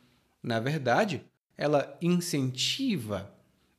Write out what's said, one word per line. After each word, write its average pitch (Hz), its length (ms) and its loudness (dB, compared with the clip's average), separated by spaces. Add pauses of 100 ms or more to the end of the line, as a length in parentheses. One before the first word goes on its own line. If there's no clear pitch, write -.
(420)
na 113 160 -2
verdade, 131 680 0 (320)
ela 147 460 0
incentiva, 147 1300 0 (440)